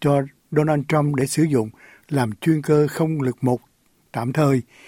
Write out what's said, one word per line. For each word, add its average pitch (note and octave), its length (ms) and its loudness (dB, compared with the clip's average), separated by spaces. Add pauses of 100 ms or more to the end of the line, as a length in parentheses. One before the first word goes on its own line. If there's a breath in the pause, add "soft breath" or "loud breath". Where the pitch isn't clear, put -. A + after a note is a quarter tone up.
cho C#3+ 200 2 (300)
Donald D3+ 380 0
Trump D3 260 0
để C3 100 0
sử - 180 0
dụng B2+ 260 0 (400 soft breath)
làm B2 220 0 (100)
chuyên D#3+ 200 0
cơ D3+ 280 2
không D#3+ 320 -4
lực B2+ 220 -4
một B2 160 0 (520)
tạm A#2+ 220 -6
thời C#3 280 2 (260 loud breath)